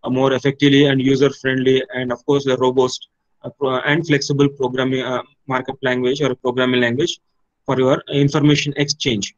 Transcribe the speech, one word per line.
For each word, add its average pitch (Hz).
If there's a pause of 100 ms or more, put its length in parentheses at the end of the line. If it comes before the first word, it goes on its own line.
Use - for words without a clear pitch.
uh, 123
more 135
effectively 139
and 135 (120)
user-friendly, 131 (200)
and 123
of -
course, 143
the 127 (100)
robust, 127 (360)
uh, 127
pro-, 131 (120)
and 165
flexible 143 (120)
programming, 131 (100)
uh, 123 (240)
markup 131 (100)
language 127
or 127
programming 127
language 131 (520)
for 131
your 131 (160)
information 143 (120)
exchange. 123 (120)